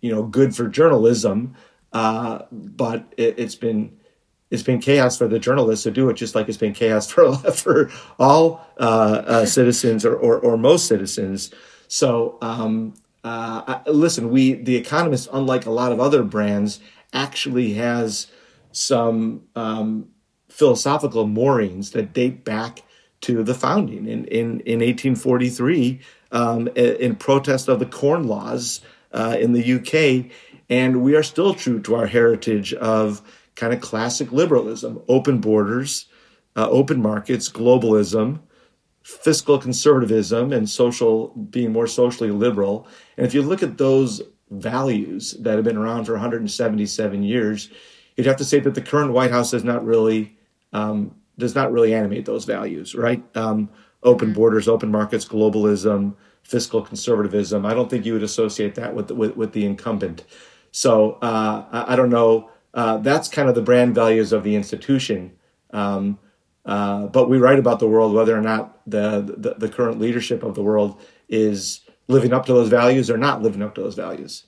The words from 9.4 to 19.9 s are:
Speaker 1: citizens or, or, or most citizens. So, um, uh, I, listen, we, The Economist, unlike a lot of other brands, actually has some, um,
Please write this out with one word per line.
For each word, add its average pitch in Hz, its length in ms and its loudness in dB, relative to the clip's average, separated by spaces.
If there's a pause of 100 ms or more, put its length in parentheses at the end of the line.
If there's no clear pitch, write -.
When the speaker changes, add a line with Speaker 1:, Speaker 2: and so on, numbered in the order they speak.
Speaker 1:
citizens 120 580 2
or, 110 120 2
or, 117 220 2
or 117 180 2
most 139 300 4
citizens. 98 640 -4 (340)
So, 117 560 0
um, 113 520 -4 (300)
uh, 117 600 -8
I, 147 60 -4
listen, 151 400 2
we, 131 220 4
The 127 240 -2
Economist, 147 560 -2
unlike 131 340 -2
a 113 40 -6
lot 123 200 0
of 110 80 -2
other 139 240 4
brands, 104 560 -2 (340)
actually 127 640 -4
has 117 540 -4 (420)
some, 113 720 0 (140)
um, 110 540 -4 (380)